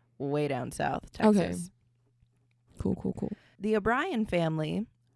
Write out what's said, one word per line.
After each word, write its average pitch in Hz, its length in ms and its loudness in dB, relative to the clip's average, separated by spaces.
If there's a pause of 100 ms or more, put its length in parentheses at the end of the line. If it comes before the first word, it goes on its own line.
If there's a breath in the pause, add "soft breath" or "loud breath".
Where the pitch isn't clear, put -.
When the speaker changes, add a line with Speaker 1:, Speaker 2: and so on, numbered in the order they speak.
(180 soft breath)
Speaker 1:
way 143 320 0
down 127 240 -4
south, - 320 -2 (160)
Speaker 2:
Okay. 214 180 8
Speaker 1:
Texas. 175 320 -2 (1080)
Speaker 2:
Cool, 190 180 0
cool, 190 180 -4
cool. - 180 -6 (300 soft breath)
Speaker 1:
The 214 160 2
O'Brien 233 480 2
family 165 600 0 (280)